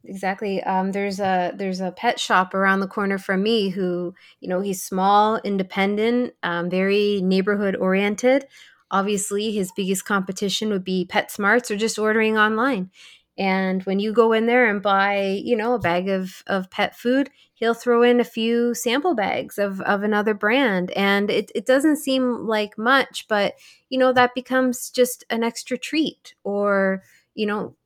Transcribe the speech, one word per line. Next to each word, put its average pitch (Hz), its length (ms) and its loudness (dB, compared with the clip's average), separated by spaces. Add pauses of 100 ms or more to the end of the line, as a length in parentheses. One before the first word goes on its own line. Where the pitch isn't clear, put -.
Exactly. 196 600 -6
Um, 190 280 -2
there's 196 280 -4
a, 185 360 0
there's 190 260 -6
a 180 100 -4
pet - 280 -2
shop 190 340 2
around 190 260 2
the 196 80 -2
corner 196 300 -2
from 190 260 -2
me 214 260 0
who, 180 440 -4 (260)
you - 80 -12
know, 185 140 -2
he's 196 200 -4
small, 208 640 2
independent, 208 880 -2 (100)
um, 175 260 -2
very 202 520 2
neighborhood 190 540 0
oriented. 202 720 2 (440)
Obviously, 202 600 -2
his 196 240 -4
biggest 190 300 -2
competition 196 640 -4
would 190 160 -4
be 185 260 -2
PetSmarts 214 580 0
or 214 60 -4
just 220 240 -2
ordering 220 380 2
online. 214 520 0 (480)
And 190 460 0
when 196 160 -2
you 214 140 -2
go 226 180 6
in 220 140 2
there 240 240 4
and 202 120 -2
buy, 196 600 2
you 233 140 0
know, 226 160 0
a 240 60 0
bag 180 280 0
of, 185 400 -4
of 190 240 -4
pet - 240 -4
food, 269 340 0 (260)
he'll 233 180 0
throw 233 280 2
in 240 180 6
a 233 40 2
few 233 500 0
sample 285 400 0
bags - 440 -4
of, 196 240 -2
of 202 220 0
another 214 300 0
brand. 208 580 2
And 202 380 2
it, 196 240 -2
it 226 120 -6
doesn't 285 320 4
seem 254 500 -2
like 214 300 -2
much, 247 500 0
but, 202 280 0 (340)
you 262 100 -2
know, 254 140 6
that 247 200 4
becomes 254 560 -2
just - 400 0
an 226 140 -2
extra 240 340 -4
treat - 560 -4 (100)
or, 196 600 0 (320)
you 208 100 -2
know 208 300 -4 (100)